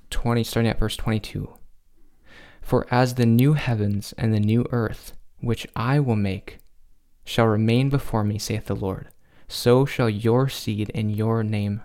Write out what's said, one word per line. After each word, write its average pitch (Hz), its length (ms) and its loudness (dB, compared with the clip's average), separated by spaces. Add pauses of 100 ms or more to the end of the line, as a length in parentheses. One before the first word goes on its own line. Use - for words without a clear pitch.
(120)
twenty, 117 320 0
starting 113 260 0
at - 80 0
verse 107 180 0
twenty-two. 107 560 -4 (1080)
"For - 300 0
as 123 240 2
the 123 100 2
new 120 280 6
heavens 104 640 -2
and 113 160 0
the 107 80 2
new 110 320 2
earth, 117 420 -4 (260)
which 120 260 -4 (100)
I 127 240 2
will 127 160 2
make, 98 440 -4 (680)
shall 113 220 2
remain 113 420 2
before 131 340 0
me, 104 140 -2
saith 107 300 -6
the 107 80 -2
Lord, 95 320 -6 (400)
so 127 400 4
shall 120 220 0
your 113 380 2
seed 107 460 -4
and 107 220 -2
your 113 260 0
name 104 440 -2